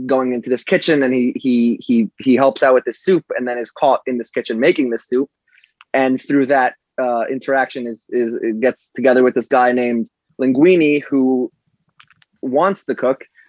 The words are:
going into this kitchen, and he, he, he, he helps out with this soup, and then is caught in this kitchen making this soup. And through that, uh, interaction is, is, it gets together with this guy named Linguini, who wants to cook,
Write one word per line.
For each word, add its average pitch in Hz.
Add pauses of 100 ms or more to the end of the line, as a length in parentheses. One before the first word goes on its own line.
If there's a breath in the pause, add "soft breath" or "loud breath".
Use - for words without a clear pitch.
going 131
into 120
this 123
kitchen, 160
and 127
he, 127
he, 120
he, 113
he 131
helps 135
out 131
with 123
this -
soup, 180 (120)
and 123
then 120
is 113
caught 135
in 127
this 113
kitchen 117
making 143
this 117
soup. 131 (640 soft breath)
And 131
through 139
that, 127 (280)
uh, 120
interaction 131
is, 110
is, 117 (100)
it 110
gets 123
together 127
with 123
this 117
guy 123
named 120 (320)
Linguini, 147
who 131 (920)
wants 160
to 131
cook, 131 (240 soft breath)